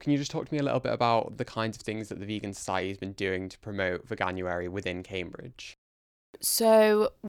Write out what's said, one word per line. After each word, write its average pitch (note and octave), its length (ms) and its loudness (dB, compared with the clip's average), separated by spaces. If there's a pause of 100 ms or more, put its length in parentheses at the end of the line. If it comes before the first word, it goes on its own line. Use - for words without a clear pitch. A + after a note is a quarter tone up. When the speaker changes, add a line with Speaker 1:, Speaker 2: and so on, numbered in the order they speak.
Speaker 1:
can D3 100 0
you C#3+ 80 4
just C#3+ 140 -4
talk - 140 -4
to - 60 -14
me D3+ 60 0
a C#3 60 0
little B2+ 160 0
bit A#2+ 120 -2
about A#2 460 2
the A#2+ 60 -4
kinds A2 320 -2
of - 60 -16
things G#2+ 260 -6
that - 100 -8
the G2 80 -10
Vegan G#2 260 -4
Society F#2 360 -2
has G2 100 -6
been G2 140 -6
doing F#2+ 360 -2
to - 120 -16
promote F#2+ 460 -2
veganuary F2+ 600 -2
within F#2 360 -4
Cambridge? - 760 -10 (600)
Speaker 2:
So G#3+ 720 6 (160)